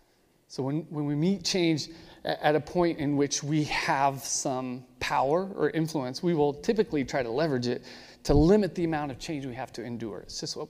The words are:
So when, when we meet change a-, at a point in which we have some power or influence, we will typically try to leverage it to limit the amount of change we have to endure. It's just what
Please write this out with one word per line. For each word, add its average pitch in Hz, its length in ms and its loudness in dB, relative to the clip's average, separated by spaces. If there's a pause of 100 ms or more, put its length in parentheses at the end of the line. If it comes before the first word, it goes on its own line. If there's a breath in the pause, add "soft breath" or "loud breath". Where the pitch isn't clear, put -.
(480 soft breath)
So - 140 -6
when, 147 280 -4
when 151 160 -4
we 147 80 0
meet 180 300 2
change 165 440 0 (360 loud breath)
a-, - 200 -2
at 156 100 6
a 151 60 4
point 170 380 0
in 143 180 0
which 143 260 0
we 151 220 0
have 139 560 0
some 127 640 -4 (160)
power 156 560 2
or 151 140 2
influence, 151 520 -2
we 175 120 4
will 147 200 4
typically 170 500 0
try 139 180 -2
to 117 80 -4
leverage 131 360 0
it 123 180 -2 (400 loud breath)
to 147 100 4
limit 175 400 6
the 175 100 -2
amount 151 260 -2
of 120 80 -10
change 139 280 -8
we 123 80 -8
have 127 180 -10
to 113 120 -8
endure. 113 360 -8
It's - 200 -12
just - 160 -8
what 151 140 -8